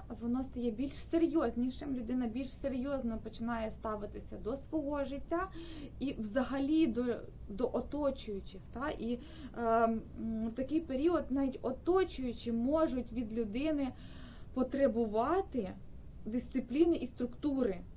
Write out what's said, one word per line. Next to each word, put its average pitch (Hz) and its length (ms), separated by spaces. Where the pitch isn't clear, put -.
воно 240 220
стає 240 280
більш 262 220
серйознішим, 269 1040
людина 247 300
більш 247 260
серйозно 262 680
починає 226 520
ставитися 208 720
до 226 120
свого 285 480
життя 311 440
і 269 140
взагалі 269 720
до, 240 180
до 202 240
оточуючих. 247 880
Та? 254 180
І, 233 280
ем, 226 460
в 226 40
такий 262 300
період 302 500
навіть 269 320
оточуючі 262 880
можуть 247 600
від 226 200
людини 254 600
потребувати 240 1200
дисципліни 254 680
і - 100
структури, 240 720